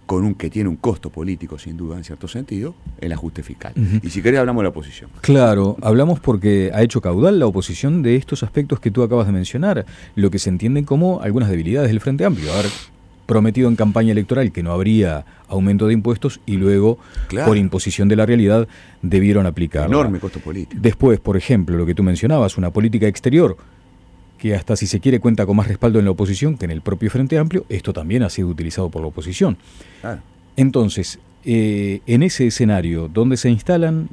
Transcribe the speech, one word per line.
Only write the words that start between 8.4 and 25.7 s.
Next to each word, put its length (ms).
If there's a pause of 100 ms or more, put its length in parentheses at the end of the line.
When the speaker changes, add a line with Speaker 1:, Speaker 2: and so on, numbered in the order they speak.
Speaker 2:
aspectos 380
que 100
tú 120
acabas 240
de 60
mencionar, 540 (300)
lo 140
que 80
se 120
entiende 340
como 360
algunas 280
debilidades 420
del 100
Frente 240
Amplio. 280
Haber 140 (600)
prometido 420
en 80
campaña 360
electoral 400
que 100
no 100
habría 520 (240)
aumento 380
de 80
impuestos 500
y 120
luego, 420 (300)
Speaker 1:
Claro. 180
Speaker 2:
por 100
imposición 520
de 80
la 100
realidad, 400 (340)
debieron 460
aplicarlo. 540
Speaker 1:
Enorme 180
costo 220
político. 420
Speaker 2:
Después, 380
por 160
ejemplo, 420
lo 80
que 80
tú 80
mencionabas, 560
una 120
política 360
exterior 500 (800)
que 160
hasta, 220
si 100
se 140
quiere, 200
cuenta 260
con 100
más 120
respaldo 320